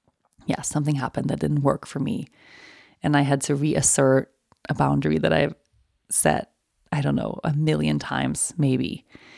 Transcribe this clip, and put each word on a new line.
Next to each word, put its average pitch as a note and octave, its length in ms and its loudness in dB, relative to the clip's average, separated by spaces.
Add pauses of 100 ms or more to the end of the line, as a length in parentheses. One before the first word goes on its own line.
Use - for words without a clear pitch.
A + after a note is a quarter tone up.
(460)
yeah, - 160 -4
something D3+ 340 -2
happened C3 340 -4
that - 100 -4
didn't D3 220 0
work C#3 240 0
for - 140 -10
me. - 280 -4 (760)
And D3+ 120 2
I C#3+ 60 4
had C#3 220 2
to D3 120 0
reassert C#3 760 2 (360)
a D3+ 60 -2
boundary C#3+ 460 2
that D#3+ 140 2
I've D3+ 220 2 (540)
set, - 420 0 (400)
I D3 100 -2
don't C#3+ 140 0
know, A2 280 -4
a D3+ 100 0
million D3+ 460 0
times C3+ 580 -4
maybe. C3 480 0 (320)